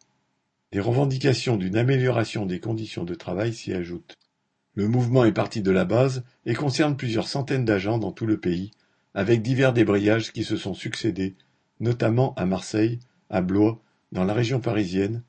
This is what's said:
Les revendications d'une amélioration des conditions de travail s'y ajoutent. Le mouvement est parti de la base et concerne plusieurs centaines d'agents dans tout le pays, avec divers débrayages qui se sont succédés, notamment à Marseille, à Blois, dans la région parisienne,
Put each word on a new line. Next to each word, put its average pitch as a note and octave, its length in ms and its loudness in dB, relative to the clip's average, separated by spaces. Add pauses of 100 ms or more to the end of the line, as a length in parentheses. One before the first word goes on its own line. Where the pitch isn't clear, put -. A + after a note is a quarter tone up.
(720)
Les G2 80 -2
revendications C3 760 0
d'une F#2 200 -2
amélioration A#2+ 680 0
des E3+ 160 -4
conditions A2 440 -6
de F2 100 -6
travail G2+ 400 -4
s'y - 180 -10
ajoutent. F2 420 -8 (600)
Le G2+ 140 -2
mouvement B2 360 4
est G#2 80 6
parti A2+ 300 -2
de F#2+ 80 2
la F#2+ 140 4
base B2+ 380 2 (220)
et A#2 100 0
concerne D3 420 0
plusieurs A2 320 -2
centaines C3 360 -2
d'agents G#2+ 340 2
dans F#2+ 140 -4
tout - 140 -6
le G#2+ 120 2
pays, F#2 340 -2 (420)
avec A2 260 2
divers B2+ 320 2
débrayages G#2+ 600 2
qui A2+ 120 -6
se G#2+ 120 -2
sont F2+ 180 -6
succédés, F#2+ 600 -4 (460)
notamment A#2+ 540 0
à F2+ 100 -4
Marseille, A2 540 -2 (320)
à F#2+ 100 0
Blois, G2+ 400 2 (320)
dans F#2 120 -2
la G#2 100 0
région A2+ 260 0
parisienne, G#2 680 -2